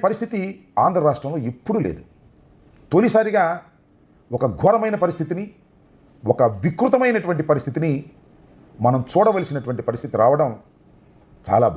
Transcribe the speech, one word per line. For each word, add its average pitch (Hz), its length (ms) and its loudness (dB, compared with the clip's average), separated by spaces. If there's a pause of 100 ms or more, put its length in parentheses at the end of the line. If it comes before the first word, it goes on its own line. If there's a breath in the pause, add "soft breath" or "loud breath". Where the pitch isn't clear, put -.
పరిస్థితి 214 360 -2 (440)
ఆంధ్ర 180 240 2
రాష్ట్రంలో 143 300 -4 (120)
ఎప్పుడూ 214 300 -4
లేదు. 85 220 -6 (880)
తొలిసారిగా 208 520 2 (840)
ఒక 120 140 -4 (160)
ఘోరమైన 214 440 2
పరిస్థితిని, 170 400 -4 (880)
ఒక - 100 2 (220)
వికృతమైనటువంటి 214 840 0
పరిస్థితిని 147 420 -2 (880)
మనం 123 220 2 (120)
చూడవలసినటువంటి 147 760 0
పరిస్థితి 123 340 -6
రావడం 139 280 4 (920)
చాలా 107 320 4